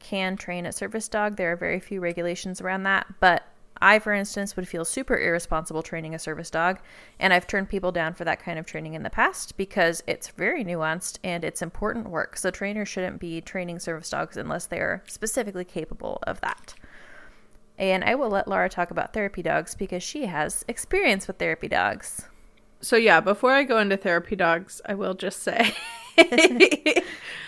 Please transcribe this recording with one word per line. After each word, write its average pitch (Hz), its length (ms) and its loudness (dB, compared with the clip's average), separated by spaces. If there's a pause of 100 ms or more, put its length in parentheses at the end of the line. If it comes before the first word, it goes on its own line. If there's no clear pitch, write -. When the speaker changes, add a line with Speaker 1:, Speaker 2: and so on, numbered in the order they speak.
Speaker 1:
can 190 360 -2
train 180 300 -6
a - 60 -6
service 214 360 -6
dog. 208 280 -2
There 175 140 0
are 175 60 -2
very 175 240 -2
few 190 220 -8
regulations 175 580 -4
around 185 220 -2
that, 196 240 2 (140)
but 180 240 8 (360)
I, 202 180 10
for 214 140 -2
instance, 202 420 -2
would 185 140 -6
feel 165 160 -4
super 262 320 0
irresponsible 165 680 0
training 160 320 -8
a 165 40 -8
service 156 320 -8
dog, 175 300 0 (380)
and 190 140 4
I've 180 140 6
turned 196 240 -2
people 185 200 -2
down 170 220 -2
for 175 140 -10
that - 160 0
kind 165 160 -6
of 165 80 -10
training 156 260 -10
in 160 100 -8
the - 60 -4
past - 480 0
because 170 500 0
it's - 220 -6
very 269 340 -2
nuanced 170 640 -4
and 170 180 -4
it's - 200 -6
important 220 480 -4
work. 160 260 -4
So 185 140 -2
trainers 202 400 -4
shouldn't 185 280 -6
be 165 220 -8
training 175 380 -8
service 165 320 -8
dogs 160 260 -6
unless 156 300 -6
they - 140 -6
are - 260 -4
specifically 208 580 -6
capable - 640 -8
of - 160 -2
that. - 320 -8 (1040)
And 190 260 2
I 233 100 2
will 269 140 0
let 196 180 0
Laura 185 220 0
talk 175 220 -4
about 165 240 -4
therapy 202 260 -4
dogs 160 340 -2
because 180 280 -6
she 302 240 -6
has 151 420 -2
experience 240 580 0
with - 120 -8
therapy 165 280 -2
dogs. - 600 -2 (540)
Speaker 2:
So - 140 2
yeah, 208 240 8
before 208 320 4
I 277 100 6
go 240 160 2
into 196 180 2
therapy 185 400 0
dogs, 175 480 0
I - 80 -6
will 190 220 -2
just 185 280 -6
say 214 320 2 (440)
<laughs> 320 840 6 (460)